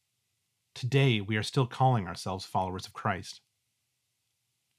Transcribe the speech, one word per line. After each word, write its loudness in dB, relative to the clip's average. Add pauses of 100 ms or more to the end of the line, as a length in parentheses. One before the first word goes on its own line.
(720)
Today, 4
we 0
are 0
still 0
calling 2
ourselves -6
followers -4
of -18
Christ. -6 (1400)